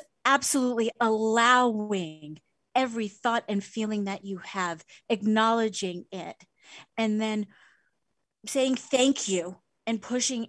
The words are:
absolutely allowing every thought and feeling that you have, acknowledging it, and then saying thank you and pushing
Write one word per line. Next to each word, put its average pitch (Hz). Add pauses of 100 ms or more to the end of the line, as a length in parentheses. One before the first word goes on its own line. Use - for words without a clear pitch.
(260)
absolutely 247
allowing 214 (360)
every 233
thought 233
and 202
feeling 214
that 196
you 196
have, 175 (240)
acknowledging 214
it, 170 (540)
and 214
then 214 (960)
saying 262
thank 269
you 185 (300)
and 226
pushing 240